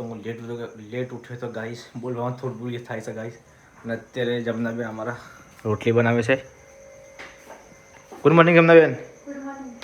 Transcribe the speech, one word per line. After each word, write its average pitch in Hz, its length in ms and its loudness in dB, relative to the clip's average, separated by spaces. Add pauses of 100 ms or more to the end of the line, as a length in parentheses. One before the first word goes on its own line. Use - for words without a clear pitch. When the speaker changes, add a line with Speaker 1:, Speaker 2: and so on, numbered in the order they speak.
Speaker 1:
તો 117 140 -10
હું 104 100 -14
લેટ 117 220 -10
ઉઠ્યો, 117 240 -10 (240)
લેટ 127 240 -8
ઉઠ્યો 120 260 -16
તો 113 160 -10
ગાઈસ, 117 240 -12 (220)
બોલવામાં 123 340 -6
થોડું 110 220 -8
ભૂલ 120 260 -8
થાય 113 220 -10
છે 110 100 -12
ગાઈસ. 113 180 -12 (460)
અને 113 140 -6
અત્યારે 120 420 -4 (100)
જમનાબેન 113 380 -4
અમારા 110 300 -8 (500)
રોટલી 113 320 2
બનાવે 117 320 2
છે. 131 80 2 (1800)
ગુડ 165 160 8
મોર્નિંગ 165 240 6
જમનાબેન. 160 340 8 (320)
Speaker 2:
ગુડ 277 160 -12
મોર્નિંગ. 269 380 -14